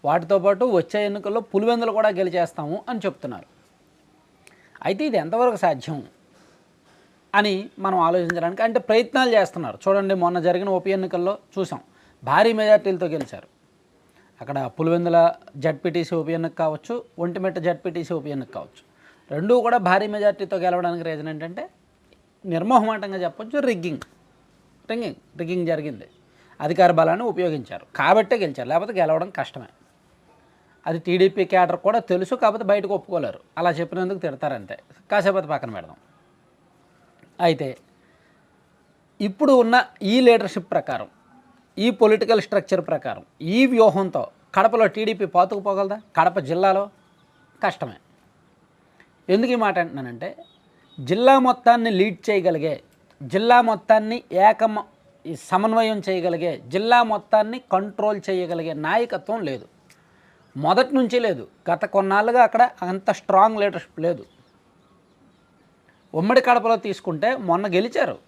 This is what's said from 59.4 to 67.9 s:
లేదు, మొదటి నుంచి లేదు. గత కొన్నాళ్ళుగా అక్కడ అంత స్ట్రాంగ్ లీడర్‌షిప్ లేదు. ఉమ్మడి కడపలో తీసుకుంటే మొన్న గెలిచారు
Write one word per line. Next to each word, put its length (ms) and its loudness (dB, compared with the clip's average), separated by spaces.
లేదు, 260 -8
మొదటి 380 2
నుంచి 240 2
లేదు. 280 -2
గత 160 -2
కొన్నాళ్ళుగా 580 2
అక్కడ 260 4
అంత 300 -4
స్ట్రాంగ్ 480 2
లీడర్‌షిప్ 400 -4
లేదు. 260 -4
ఉమ్మడి 280 2
కడపలో 340 2
తీసుకుంటే 600 -4
మొన్న 320 -2
గెలిచారు 500 -2